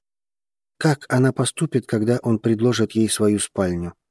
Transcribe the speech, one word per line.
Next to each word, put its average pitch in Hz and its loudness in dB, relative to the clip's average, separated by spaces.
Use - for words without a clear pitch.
Как 156 0
она 131 2
поступит, - -2
когда 117 0
он 110 0
предложит 113 0
ей 110 2
свою 104 0
спальню? 87 -4